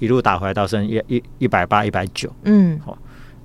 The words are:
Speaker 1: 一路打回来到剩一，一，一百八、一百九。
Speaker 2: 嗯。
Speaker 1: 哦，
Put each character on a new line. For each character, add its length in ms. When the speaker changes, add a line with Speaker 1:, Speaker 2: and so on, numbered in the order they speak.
Speaker 1:
一 100
路 120
打 160
回 80
来 80
到 140
剩 180
一， 220
一， 160
一 100
百 180
八、 200
一 40
百 240
九。 160
Speaker 2:
嗯。 420
Speaker 1:
哦， 120